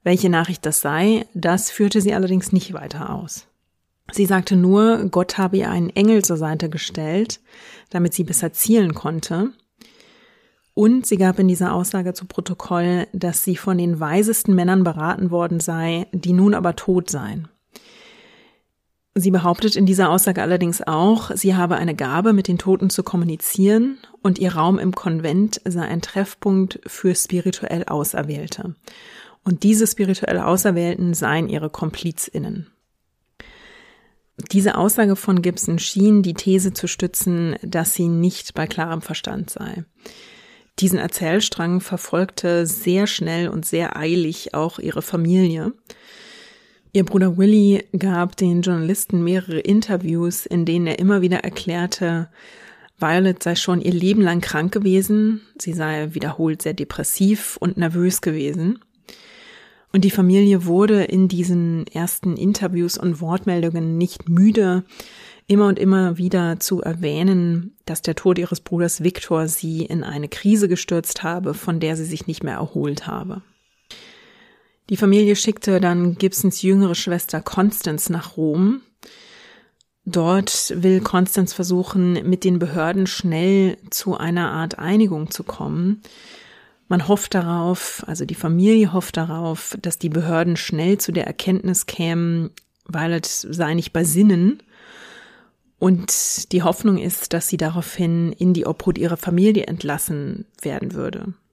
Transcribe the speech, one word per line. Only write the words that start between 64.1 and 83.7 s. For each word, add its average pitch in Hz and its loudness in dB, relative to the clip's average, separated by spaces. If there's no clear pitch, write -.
müde, 185 4
immer 202 6
und 196 2
immer 185 2
wieder 180 -2
zu 180 -4
erwähnen, 170 0
dass - -8
der 160 -2
Tod 185 2
ihres 175 -4
Bruders 170 -4
Victor 160 -2
sie 160 -4
in 165 -4
eine 147 -8
Krise 202 2
gestürzt - -2
habe, 170 -4
von 165 -4
der 160 -2
sie 160 -6
sich 160 -8
nicht 160 -8
mehr 151 -6
erholt 147 -6
habe. - -8
Die 196 -2
Familie 202 6
schickte 202 0
dann 175 2
Gibsons 185 0
jüngere 190 4
Schwester 170 -4
Constance 185 -2
nach - -6
Rom. 180 2
Dort 180 0
will 190 4
Constance 185 0
versuchen, 180 0
mit 185 0
den 180 2
Behörden 170 -2
schnell 185 2